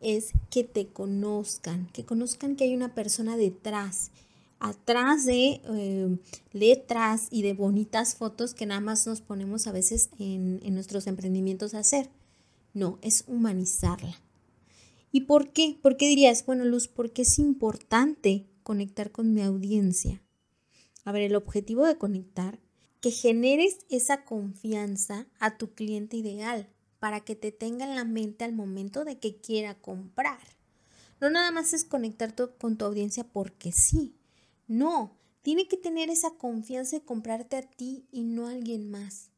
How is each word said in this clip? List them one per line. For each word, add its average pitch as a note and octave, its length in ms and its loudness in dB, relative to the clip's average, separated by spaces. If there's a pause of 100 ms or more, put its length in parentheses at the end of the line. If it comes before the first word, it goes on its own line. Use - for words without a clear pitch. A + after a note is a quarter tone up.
es A3 320 -2 (180)
que B3 140 2
te G3+ 220 -4
conozcan, G3 1040 -4
que A#3 140 -12
conozcan B3 500 -2
que C#4 80 0
hay B3+ 100 2
una B3 200 -4
persona A3+ 420 -2
detrás, G3+ 760 -2 (500)
atrás B3 640 2
de, B3 380 4
eh, G3 540 0 (340)
letras A3+ 800 4
y A3 120 -2
de G3+ 100 0
bonitas G#3 640 0
fotos A#3 400 -6
que A3 100 -8
nada G3+ 160 -4
más G#3+ 260 0
nos A3 140 -6
ponemos G3+ 460 -6
a G#3 60 -8
veces F#3+ 360 0 (100)
en, F#3+ 440 -4
en G3 120 -2
nuestros F#3+ 320 -6
emprendimientos F#3+ 680 -4
a G#3+ 60 -6
hacer. C4 280 2 (640)
No, F#3+ 300 -4
es - 240 0
humanizarla. F#3 960 -2 (920)
¿Y C4+ 100 4
por C#4+ 300 6
qué? D#4 300 2
¿Por C4+ 140 8
qué C#4+ 100 4
dirías, C4+ 400 8
"Bueno, B3+ 180 0
Luz, A#3+ 240 0
¿por A#3 240 -6
qué B3+ 100 -2
es - 160 4
importante A#3 1080 2 (160)
conectar G3+ 480 -6
con A3+ 240 2
mi G#3 80 2
audiencia?". G3 800 0 (840)
A G3+ 80 -6
ver, G#3 100 0
el G3+ 140 2
objetivo G#3 500 2
de D#4+ 120 2
conectar, F#3+ 600 -6 (420)
que A#3+ 100 0
generes B3+ 680 4 (120)
esa C#4 340 0
confianza G#3 1040 -6 (140)
a D#4 180 -2
tu A3 160 -8
cliente G#3+ 420 -6
ideal G#3+ 520 -6 (320)
para G#3+ 200 -4
que G#3+ 160 -10
te G#3+ 160 -8
tenga A#3 320 -8
en C4+ 120 -6
la B3 80 -4
mente A3 400 -4
al A#3 100 -6
momento G3 500 -6
de C4+ 140 -10
que G#3+ 180 -6
quiera G#3+ 380 -4
comprar. F#3+ 680 -2 (800)
No C#4 80 4
nada E4+ 220 4
más E4 240 -2
es D#4+ 100 -2
conectar A3+ 480 -4
tu, B3 240 -4
con A3 220 -2
tu G#3+ 80 -2
audiencia G#3 380 -4
porque - 480 -8
sí. - 420 2 (520)
No, B3 480 0 (280)
tiene E4 260 0
que F#4 80 -2
tener E4 320 -4
esa E4 300 0
confianza B3+ 580 -6
de D4+ 80 -8
comprarte A3+ 540 -6
a C4 40 -8
ti C4 480 -12
y A#3+ 140 -8
no A#3 220 -4
a A#3+ 60 -8
alguien A3+ 380 -8
más. G3+ 480 -14